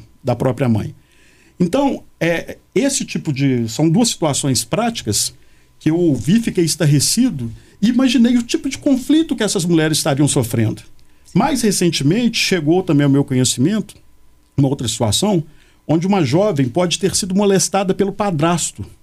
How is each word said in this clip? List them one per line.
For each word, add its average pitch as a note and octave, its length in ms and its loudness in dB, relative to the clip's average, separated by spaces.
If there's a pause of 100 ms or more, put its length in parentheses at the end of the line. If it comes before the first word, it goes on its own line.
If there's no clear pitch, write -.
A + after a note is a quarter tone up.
(240)
da B2 100 0
própria B2+ 360 -2
mãe. A2+ 260 -2 (640)
Então, B3+ 440 0 (180)
é, E3 360 -4 (160)
esse C4+ 300 0
tipo D#3+ 300 -6
de, B2+ 340 0
são D#3 220 0
duas A#3 200 2
situações C#3 540 -2
práticas A3+ 680 -4 (440)
que - 120 -2
eu E3 100 2
ouvi, D#3+ 400 2
fiquei F#3 240 -2
estarrecido D3+ 880 0 (300)
e G#3 80 2
imaginei B3 480 4
o A#3 60 -2
tipo - 260 -4
de - 80 -8
conflito D4 580 0
que - 80 -2
essas F3+ 220 -2
mulheres D#3+ 320 2
estariam C#3+ 300 0
sofrendo. A2+ 540 -2 (520)
Mais B3+ 300 0
recentemente, F#3+ 760 0
chegou F3 460 0
também D3 220 2
ao C#3+ 40 4
meu C#3 140 4
conhecimento C3 720 -2 (600)
uma C#3 120 2
outra C3 200 -4
situação, D3+ 560 0 (440)
onde D#3+ 180 2
uma F#3+ 180 2
jovem C#3+ 460 2
pode F3 300 -2
ter F3+ 160 -2
sido F#3 180 -4
molestada G3 580 2
pelo G3 220 -2
padrasto. E3 720 -2 (180)